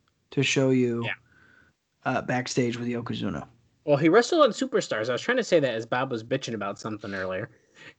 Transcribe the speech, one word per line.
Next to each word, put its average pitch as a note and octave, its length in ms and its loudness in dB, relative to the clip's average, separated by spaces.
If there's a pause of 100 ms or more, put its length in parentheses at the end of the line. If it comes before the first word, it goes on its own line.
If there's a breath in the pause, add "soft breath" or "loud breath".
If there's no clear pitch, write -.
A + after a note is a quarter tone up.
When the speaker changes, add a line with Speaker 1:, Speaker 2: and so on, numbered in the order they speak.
(320)
Speaker 1:
to C#3 120 0
show C3 280 2
you, A#2+ 340 2
Speaker 2:
Yeah. G2+ 80 -4 (920 soft breath)
Speaker 1:
uh, C3 180 -2
backstage B2 560 -2
with A#2+ 120 -4
Yokozuna. A2+ 580 -6 (380)
Speaker 2:
Well, D3 120 4
he D#3+ 120 4
wrestled A#3+ 320 6
on C4+ 80 8
Superstars. E3+ 600 -2
I B2 40 0
was A#2+ 80 -2
trying B3 160 0
to A3+ 60 0
say E3+ 180 4
that B2+ 120 0
as A2+ 120 -4
Bob C3 260 -2
was A2+ 100 -4
bitching A#2+ 320 -4
about G2+ 240 -6
something G#2 360 -8
earlier. F#2+ 360 -4 (500 soft breath)